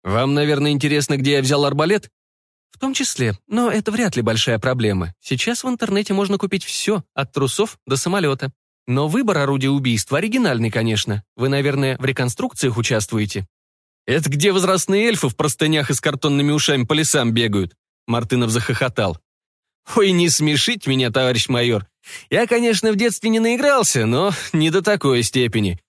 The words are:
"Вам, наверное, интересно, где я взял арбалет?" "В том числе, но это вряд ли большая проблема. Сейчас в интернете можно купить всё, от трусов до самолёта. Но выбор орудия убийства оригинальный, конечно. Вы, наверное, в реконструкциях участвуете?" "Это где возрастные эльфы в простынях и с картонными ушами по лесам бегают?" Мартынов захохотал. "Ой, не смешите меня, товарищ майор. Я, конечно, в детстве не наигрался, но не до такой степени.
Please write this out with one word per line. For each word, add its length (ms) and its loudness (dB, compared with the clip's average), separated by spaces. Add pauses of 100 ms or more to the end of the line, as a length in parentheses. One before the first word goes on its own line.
"Вам, 280 0
наверное, 380 2
интересно, 460 0
где 160 0
я 100 2
взял 220 2
арбалет?" 440 0 (640)
"В 80 -20
том 160 -4
числе, 420 -2 (120)
но 200 2
это 220 0
вряд 240 0
ли 80 0
большая 380 0
проблема. 580 0
Сейчас 460 -4
в 40 -2
интернете 460 -2
можно 240 0
купить 240 -2
всё, 400 -2 (120)
от 180 -4
трусов 520 -2
до 120 -2
самолёта. 560 -2 (340)
Но 220 0
выбор 300 0
орудия 320 0
убийства 480 0
оригинальный, 520 0
конечно. 540 -2 (100)
Вы, 140 -2
наверное, 500 0
в 60 -6
реконструкциях 720 -2
участвуете?" 720 -2 (600)
"Это 220 0
где 220 2
возрастные 540 2
эльфы 220 0
в 80 -4
простынях 540 0
и 40 0
с 60 -2
картонными 500 0
ушами 340 0
по 100 0
лесам 380 2
бегают?" 440 0 (300)
Мартынов 440 0
захохотал. 680 -2 (760)
"Ой, 180 4
не 180 4
смешите 600 0
меня, 200 0
товарищ 380 0
майор. 380 0 (440)
Я, 160 2
конечно, 440 0
в 60 0
детстве 320 0
не 100 2
наигрался, 680 2
но 260 2 (200)
не 180 2
до 120 0
такой 400 2
степени. 560 -2 (100)